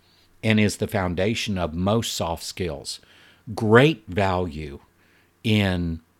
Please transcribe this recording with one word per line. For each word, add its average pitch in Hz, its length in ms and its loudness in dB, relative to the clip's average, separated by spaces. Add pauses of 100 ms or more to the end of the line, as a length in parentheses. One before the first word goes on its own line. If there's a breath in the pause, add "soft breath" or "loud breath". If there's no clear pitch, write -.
(420 soft breath)
and 110 160 2
is 104 180 2
the 98 120 -4
foundation 95 680 -2
of 82 160 -2
most 101 400 0
soft - 300 -4
skills. - 580 -8 (540 soft breath)
Great 123 540 4
value 90 720 -2 (640 soft breath)
in 92 560 0 (200)